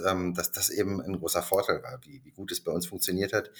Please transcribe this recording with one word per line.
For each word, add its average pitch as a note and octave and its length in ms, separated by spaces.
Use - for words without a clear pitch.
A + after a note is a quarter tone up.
ähm, F#2 280
dass F2 180
das - 160
eben G2 320
ein F#2+ 180
großer E2 240
Vorteil - 400
war, B2+ 200
wie, C3+ 200
wie - 100
gut F#2+ 200
es F2 100
bei - 100
uns F2+ 120
funktioniert F#2+ 480
hat G#2+ 280